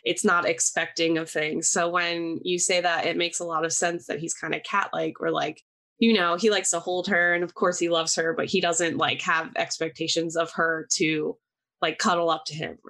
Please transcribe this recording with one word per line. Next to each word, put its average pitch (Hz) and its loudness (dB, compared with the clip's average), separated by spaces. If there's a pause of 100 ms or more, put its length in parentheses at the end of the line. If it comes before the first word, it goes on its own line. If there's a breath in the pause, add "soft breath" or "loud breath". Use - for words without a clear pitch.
It's 185 0
not 175 4
expecting 165 0
of 160 -6
things. 160 -2
So 175 2
when 170 -2
you 180 0
say 180 2
that, 170 2
it 165 0
makes 175 -2
a 175 -6
lot 165 -2
of 165 -2
sense 170 -2
that 156 -4
he's 165 -6
kinda 160 -6
cat-like, 165 -4
or, 165 0
like, 151 -2 (360)
you 226 6
know, 175 2
he 214 2
likes 190 2
to 170 -2
hold 214 -4
her, 175 4
and 175 0
of 170 -6
course 180 0
he 170 0
loves 165 0
her, 165 2
but 160 -2
he 185 2
doesn't, 170 2
like, 143 0
have 165 -2
expectations 165 -4
of 165 0
her 160 -2
to, 156 0 (460)
like, 160 0
cuddle 170 2
up 160 -2
to 151 -10
him 156 -8 (120)